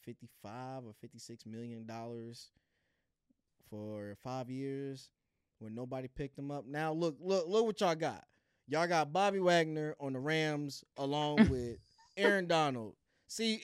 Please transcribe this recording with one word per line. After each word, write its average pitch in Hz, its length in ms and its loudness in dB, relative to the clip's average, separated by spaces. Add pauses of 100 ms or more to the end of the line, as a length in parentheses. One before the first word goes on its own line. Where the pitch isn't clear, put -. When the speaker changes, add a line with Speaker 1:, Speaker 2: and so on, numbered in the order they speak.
Speaker 1:
fifty-five 123 800 -12
or 107 160 -14
fifty-six 117 460 -16
million 113 400 -10
dollars 117 640 -10 (1200)
for 104 560 -10
five 127 260 -8
years 135 600 -8 (500)
when 110 160 -10
nobody 127 320 -6
picked 139 280 -8
him 139 140 -6
up. 143 160 -6
Now, 151 260 -2
look, 160 280 0
look, 180 260 2
look 214 200 4
what 214 140 -2
y'all 175 140 6
got. 147 300 -2 (420)
Y'all 156 220 2
got 156 240 4
Bobby 196 260 4
Wagner 160 600 4
on 139 140 -4
the 131 40 -4
Rams 147 640 0 (140)
along 147 400 0
Speaker 2:
<laughs> 220 140 10
Speaker 1:
with 120 280 -4 (380)
Aaron 196 320 4
Donald. 139 460 2 (340)
See, 220 360 0